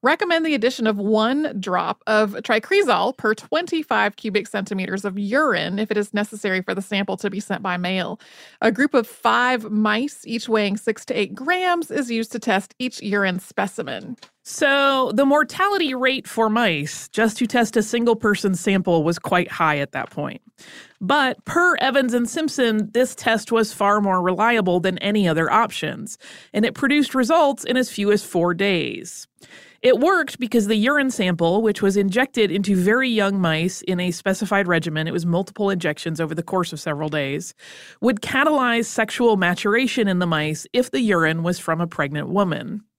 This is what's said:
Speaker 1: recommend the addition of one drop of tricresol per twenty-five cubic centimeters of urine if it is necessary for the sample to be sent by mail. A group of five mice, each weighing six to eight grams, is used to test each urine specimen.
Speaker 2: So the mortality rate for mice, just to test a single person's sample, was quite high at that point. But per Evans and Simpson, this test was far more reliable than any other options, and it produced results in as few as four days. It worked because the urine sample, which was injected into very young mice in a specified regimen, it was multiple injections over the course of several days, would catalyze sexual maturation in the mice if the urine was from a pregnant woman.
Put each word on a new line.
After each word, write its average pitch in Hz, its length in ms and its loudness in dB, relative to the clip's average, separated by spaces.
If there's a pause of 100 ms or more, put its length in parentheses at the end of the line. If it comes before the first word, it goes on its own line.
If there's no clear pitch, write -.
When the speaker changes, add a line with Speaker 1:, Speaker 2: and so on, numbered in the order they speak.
Speaker 1:
recommend 330 420 2
the 311 100 0
addition 240 320 0
of 214 120 0
one 220 600 0
drop 180 480 -4
of 214 260 2
tricresol 226 840 0
per 220 180 0
twenty-five 302 800 -2
cubic 208 300 -4
centimeters 196 600 -4
of 196 120 -6
urine 202 600 0
if 214 120 -4
it 214 60 0
is 208 160 -2
necessary 202 480 -2
for 190 140 -4
the 190 80 -6
sample 196 340 -4
to 196 140 -4
be 190 100 -8
sent 196 220 -6
by 180 160 -4
mail. 180 420 -4 (400)
A 226 100 4
group 269 220 0
of 240 140 2
five 233 640 0
mice, 214 560 0
each 226 200 -6
weighing 208 300 0
six - 300 -6
to 247 80 -4
eight 196 200 -2
grams, 349 560 -2
is 269 200 -2
used 226 220 -4
to 240 60 -6
test 202 400 -2
each 254 220 -6
urine 190 400 -2
specimen. - 760 -8 (240)
Speaker 2:
So 277 720 0
the 277 120 4
mortality 302 680 2
rate 254 320 -2
for 220 240 0
mice, 180 580 0
just 220 300 2
to 247 80 0
test 233 300 2
a 220 60 4
single 233 340 2
person's 202 420 0
sample, 180 460 2
was 170 140 0
quite 180 320 0
high 151 280 0
at 143 140 -6
that - 180 -6
point. - 320 -10 (580)
But 262 440 0
per 349 320 2
Evans 262 380 0
and 240 140 2
Simpson, 233 640 0
this 247 220 2
test 226 380 -2
was 226 200 2
far 202 280 2
more 190 200 2
reliable 185 600 2
than 180 180 -2
any 202 300 2
other 160 220 2
options, 156 680 -2 (340)
and 214 120 2
it - 100 -2
produced 285 400 2
results 277 500 2
in 254 120 0
as 254 140 0
few 202 200 -2
as 208 140 2
four 175 280 0
days. 175 760 -4 (540)
It 254 180 4
worked 330 400 2
because 226 260 2
the 220 100 2
urine 269 340 2
sample, 180 520 2
which 214 180 0
was 196 160 2
injected 208 540 2
into 196 260 0
very 220 320 2
young 202 320 0
mice 165 420 0
in 185 180 -2
a 180 100 -2
specified 190 560 0
regimen, 160 400 0
it 165 60 -6
was 170 120 -4
multiple 190 460 -2
injections 165 500 -4
over 160 140 -4
the 170 80 -6
course 180 300 -2
of 151 80 -10
several 156 280 -4
days, 147 460 -6 (460)
would 214 200 2
catalyze 262 640 0
sexual 226 500 2
maturation 202 720 2
in 180 100 2
the 180 80 2
mice 156 460 -2
if 247 180 0
the 277 100 -2
urine 165 420 2
was 170 160 0
from 165 220 -2
a 170 60 0
pregnant 147 420 -4
woman. 196 540 -2 (160)